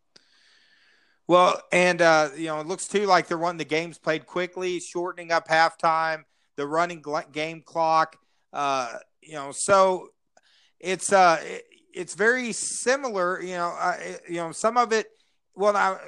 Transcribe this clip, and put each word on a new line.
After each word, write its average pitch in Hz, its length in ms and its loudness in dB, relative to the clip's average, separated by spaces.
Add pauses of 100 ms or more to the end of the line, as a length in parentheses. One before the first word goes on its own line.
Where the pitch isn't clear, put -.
(1300)
Well, 175 340 4 (100)
and, 180 300 2
uh, 156 340 6
you 160 120 -8
know, 151 120 -6
it 151 80 -10
looks, 180 200 -8
too, 208 180 -2
like 180 220 4
they're 170 100 -4
wanting 170 200 -4
the 156 80 -6
games 156 320 -4
played 156 300 -4
quickly, 180 520 -6
shortening 175 520 -8
up 160 160 0
halftime, 160 760 2 (320)
the 143 120 -6
running 170 340 -2
gl-, 147 300 -6
game 156 340 -8
clock. 160 520 0 (360)
Uh, 135 400 -2 (280)
you 156 120 -20
know, 143 180 -10
so 190 580 2 (720)
it's, 175 320 -4
uh, 175 300 6
it, 190 240 -12 (280)
it's 175 200 -10
very 233 400 0
similar, 214 880 -4
you 180 140 -8
know, 175 240 -4
uh, 175 200 -2
it, 175 300 -12
you 170 60 -8
know, 170 160 -6
some 226 260 -2
of 226 160 2
it, 220 140 0 (480)
well, 208 180 2
now, 190 240 2 (100)